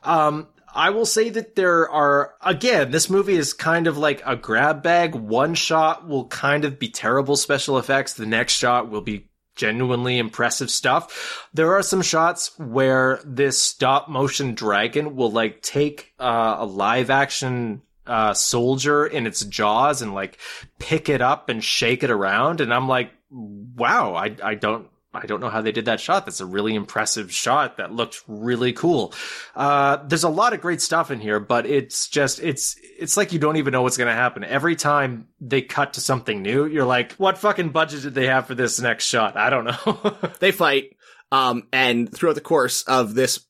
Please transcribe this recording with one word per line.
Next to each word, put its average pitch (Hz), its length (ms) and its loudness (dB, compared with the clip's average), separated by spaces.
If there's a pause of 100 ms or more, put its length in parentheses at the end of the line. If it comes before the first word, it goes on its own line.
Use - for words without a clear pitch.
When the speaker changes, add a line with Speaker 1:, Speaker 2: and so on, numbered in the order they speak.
Speaker 1:
Um, 156 440 2 (240)
I 160 180 2
will 220 160 0
say 220 240 0
that 220 260 -6
there 175 320 4
are, 143 540 2
again, 175 480 2
this 160 200 0
movie 196 260 2
is 143 180 0
kind 165 320 0
of 147 120 2
like 147 280 0
a 131 100 0
grab 139 460 0
bag. 170 320 2
One 120 400 0
shot 160 520 2
will 135 200 -4
kind 147 380 0
of 139 140 -6
be 113 120 -6
terrible 135 460 0
special 139 420 0
effects. 135 360 0
The 110 120 -8
next 113 260 0
shot 123 380 2
will 107 120 -4
be 104 260 -8 (280)
genuinely 123 600 0
impressive 117 520 -2
stuff. - 840 -2
There 160 200 2
are 196 80 2
some 190 200 0
shots 165 560 0
where 131 680 2
this 135 360 0
stop 135 480 0
motion 135 460 -2
dragon 117 600 -2
will, 120 140 2
like, 113 320 -2
take, 147 560 -4
uh, 117 400 0
a 110 80 -4
live 107 440 0
action, 127 720 -2 (240)
uh, 110 280 2
soldier 135 720 2
in 143 200 -4
its 104 180 -6
jaws 113 580 2
and, 101 120 -8
like, 98 240 -8 (420)
pick 156 280 -2
it 131 120 2
up 127 280 2
and 113 140 -4
shake 123 400 0
it 127 80 0
around. 110 500 2
And 120 140 0
I'm 131 140 0
like, 127 240 0 (180)
"Wow, 120 840 -2
I, 104 280 -4
I 107 140 -2
don't, 107 320 -4 (260)
I - 120 -10
don't 104 140 -4
know 117 100 -4
how 110 100 -2
they 107 100 0
did 110 140 -4
that 113 160 0
shot. 190 260 0
That's 98 140 -10
a 92 60 -8
really 104 280 -2
impressive 107 580 -4
shot. 135 440 0
That 92 160 -10
looked 117 340 -6
really 117 460 -2
cool." 131 420 0 (400)
Uh, 143 440 2 (100)
there's 165 160 0
a 165 40 2
lot 208 260 2
of 151 60 -8
great 170 200 -4
stuff 165 320 0
in 113 80 -6
here, 107 180 0
but 117 280 0
it's 135 420 -2
just, 139 320 0
it's, 151 340 -4 (240)
it's 165 180 -2
like 202 160 0
you 165 60 -2
don't 151 200 2
even 139 140 0
know 127 100 2
what's 123 160 0
gonna 120 160 2
happen. 120 280 0
Every 139 320 0
time 139 540 0 (120)
they 131 220 0
cut 139 320 -2
to - 60 -8
something 113 420 -2
new, 127 240 2
you're 151 200 0
like, 123 260 0
"What 190 260 0
fucking 196 300 0
budget 147 340 -2
did 135 120 -8
they 131 120 2
have 131 220 2
for 123 80 -6
this 120 240 0
next 120 240 0
shot?" 110 320 0
I 110 140 2
don't 120 160 0
know. 196 500 -2 (140)
<laughs> - 100 -16
Speaker 2:
They 190 100 6
fight, 139 460 0 (340)
um, 127 420 2
and 123 400 2
throughout 165 220 2
the 147 60 -4
course 135 440 0
of 120 300 0
this 131 360 0